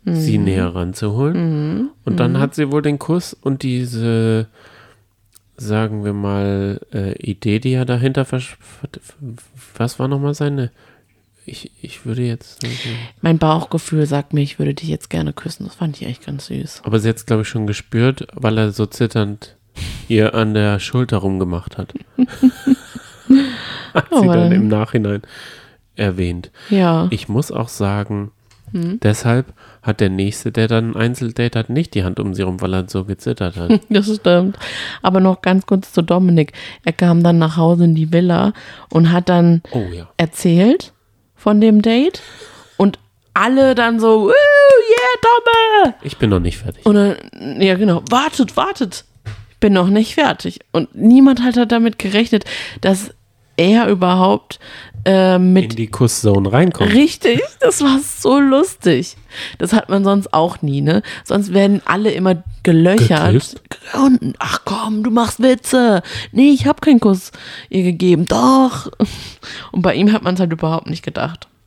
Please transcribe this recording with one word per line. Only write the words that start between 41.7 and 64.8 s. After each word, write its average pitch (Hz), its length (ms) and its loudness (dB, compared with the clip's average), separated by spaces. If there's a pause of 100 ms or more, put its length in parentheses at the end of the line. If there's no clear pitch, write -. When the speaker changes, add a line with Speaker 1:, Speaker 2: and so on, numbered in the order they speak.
Speaker 1:
Date 240 400 0 (560)
und 196 220 0 (340)
alle 262 400 4
dann 233 260 0
so, 220 260 4
"Uh, - 20 2
yeah, 480 1600 4
Domme!" 269 200 0
Speaker 2:
Ich - 140 -10
bin 117 120 0
noch 92 100 2
nicht 87 200 -4
fertig. - 260 -8
Speaker 1:
Und 208 100 4
dann, 202 200 2 (460)
ja 190 140 4
genau, 180 360 0
"Wartet, 262 440 0
wartet, 277 480 -4 (460)
ich - 100 -20
bin 208 140 2
noch 180 140 2
nicht 214 260 0
fertig." 180 460 -2 (120)
Und - 240 -4
niemand 254 460 6
hat 240 300 0
damit 233 260 0
gerechnet, 214 480 0 (360)
dass 196 300 -2 (460)
er 220 320 4
überhaupt, 185 680 0 (460)
äh, 185 340 4
mit 185 340 4
Speaker 2:
In 113 60 -8
die 113 100 -4
Kusszone 101 640 2
reinkommt. 180 420 2
Speaker 1:
Richtig, 277 480 2 (180)
das 480 220 0
war 269 180 2
so 277 400 0
lustig. 269 800 0 (400)
Das 175 160 -2
hat 220 160 0
man 196 160 0
sonst 196 280 0
auch 170 280 0
nie, 139 180 -2
ne? 160 240 0 (220)
Sonst 202 280 -2
werden 196 320 2
alle 208 260 0
immer 180 300 0 (220)
gelöchert. 160 640 4
Speaker 2:
Geküsst? 113 340 0 (320)
Speaker 1:
Und, 269 460 2
"Ach - 240 -6
komm, 214 400 -4